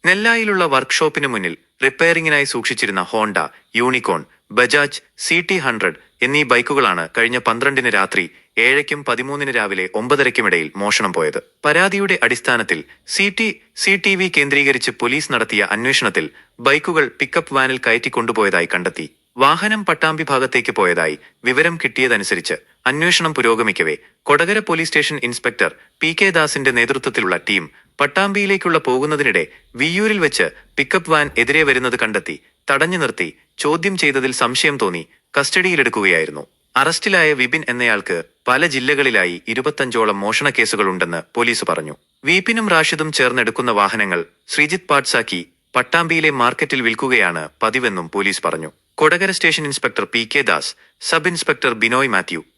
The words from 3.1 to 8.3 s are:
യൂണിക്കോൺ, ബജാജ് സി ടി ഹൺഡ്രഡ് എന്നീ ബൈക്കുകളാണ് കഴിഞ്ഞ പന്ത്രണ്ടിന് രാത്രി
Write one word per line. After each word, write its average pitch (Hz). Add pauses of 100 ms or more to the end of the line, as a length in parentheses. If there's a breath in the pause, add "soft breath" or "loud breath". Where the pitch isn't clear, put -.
യൂണിക്കോൺ, 120 (300 soft breath)
ബജാജ് 127 (160)
സി -
ടി 185
ഹൺഡ്രഡ് 110 (220 soft breath)
എന്നീ 139
ബൈക്കുകളാണ് 123
കഴിഞ്ഞ 117
പന്ത്രണ്ടിന് 123
രാത്രി 98 (340 soft breath)